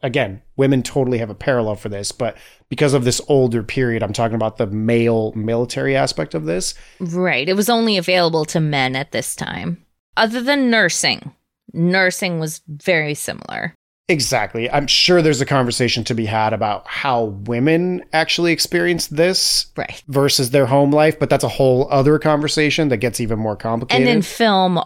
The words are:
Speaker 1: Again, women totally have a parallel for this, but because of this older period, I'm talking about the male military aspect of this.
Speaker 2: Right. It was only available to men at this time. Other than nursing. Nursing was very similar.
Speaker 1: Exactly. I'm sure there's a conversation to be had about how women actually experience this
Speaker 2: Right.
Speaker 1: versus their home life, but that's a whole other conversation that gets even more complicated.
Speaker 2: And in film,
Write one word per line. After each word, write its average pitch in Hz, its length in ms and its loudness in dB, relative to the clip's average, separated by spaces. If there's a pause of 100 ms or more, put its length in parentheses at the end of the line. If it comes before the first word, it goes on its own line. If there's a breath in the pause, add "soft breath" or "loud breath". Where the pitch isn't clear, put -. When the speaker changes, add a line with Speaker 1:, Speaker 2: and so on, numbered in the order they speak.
Speaker 1:
Again, 117 400 -2 (160)
women 135 240 2
totally 127 360 -2
have 110 120 -4
a 104 40 -12
parallel 113 420 -2
for 110 120 -12
this, 101 240 -8
but 113 240 -6 (320 loud breath)
because 139 240 2
of 131 120 2
this 123 240 0
older 123 340 2
period, 117 400 -2
I'm 104 100 -4
talking 117 220 -2
about 110 240 -2
the 117 80 0
male 113 680 0
military 120 640 -2
aspect 139 380 -2
of 156 100 -4
this. 165 300 -4 (260 loud breath)
Speaker 2:
Right. 170 480 -2
It 190 80 0
was 208 140 2
only 226 260 2
available 170 480 2
to 165 160 -2
men 135 360 0
at 139 160 -6
this - 220 -6
time. - 520 -8 (320)
Other 226 240 0
than 262 280 2
nursing. 185 640 0 (380)
Nursing 180 640 0
was 156 300 -6
very 151 460 -2
similar. - 600 -8 (340)
Speaker 1:
Exactly. 123 600 0
I'm 143 200 0
sure 180 340 4
there's 151 180 2
a 135 60 0
conversation 120 560 0
to 120 120 -4
be 113 120 -2
had 110 260 0
about 104 360 -2
how 120 380 -2 (200)
women 165 640 0
actually 160 380 0
experience 170 560 0
this 170 600 0 (100)
Speaker 2:
Right. - 320 -10
Speaker 1:
versus 135 420 2
their 139 160 4
home 139 240 4
life, 151 260 4
but 139 140 -2
that's 139 140 2
a 120 40 -2
whole 131 440 2
other 143 260 4
conversation 151 680 0
that 123 80 2
gets 113 240 -4
even 113 180 -2
more 107 160 -2
complicated. 120 540 0
Speaker 2:
And 233 80 2
in 202 60 2
film, 190 640 0